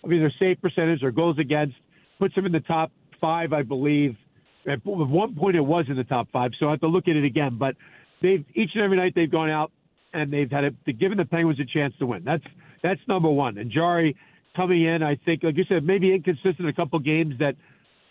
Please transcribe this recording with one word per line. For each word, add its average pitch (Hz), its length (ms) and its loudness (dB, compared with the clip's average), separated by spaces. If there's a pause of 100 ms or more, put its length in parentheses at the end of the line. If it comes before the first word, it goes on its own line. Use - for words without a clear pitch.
I - 40 -10
mean, 165 120 4
their 151 180 2
save 185 220 2
percentage, 165 400 0
their 131 100 0
goals 151 280 0
against, 147 380 0 (420)
puts 190 160 0
them 190 100 0
in 202 80 -2
the 160 80 2
top 160 300 -2 (300)
five, 165 320 -2
I 147 100 2
believe. 139 540 0 (500)
At 139 180 -4
w-, 190 180 -2
at 135 60 0
one 196 260 0
point, 175 220 2
it 160 40 4
was 151 280 2
in 139 80 -4
the 127 80 -2
top 120 280 -2
five, 127 260 -2
so 156 100 0
I 151 40 2
have 151 80 -2
to 160 80 0
look 180 200 0
at 160 80 4
it 147 80 2
again. 135 340 0
But 135 180 -2 (440)
they've, 180 240 2 (100)
each 208 200 0
and 214 80 0
every 190 140 2
night 185 180 2
they've 165 160 2
gone 160 180 0
out 156 220 -2 (420)
and 143 200 -4
they've 143 180 0
had 143 140 0
a, 143 60 0 (140)
they've 113 140 -4
given 190 180 0
the 175 80 0
Penguins 165 340 0
a 143 60 -2
chance 143 360 -2
to 143 60 -2
win. 110 180 -4
That's, 160 200 -2 (380)
that's 180 260 -2
number 165 220 2
one. 135 260 0
And 110 140 -8
Jarry 165 440 2 (400)
coming 180 300 2
in, 165 180 0
I 147 220 0
think, 165 180 0
like 160 140 0
you 180 120 2
said, 165 160 0
maybe 185 300 2
inconsistent, 175 540 -2
a 143 40 0
couple 165 260 -2
games 156 400 -2
that 143 180 -2 (540)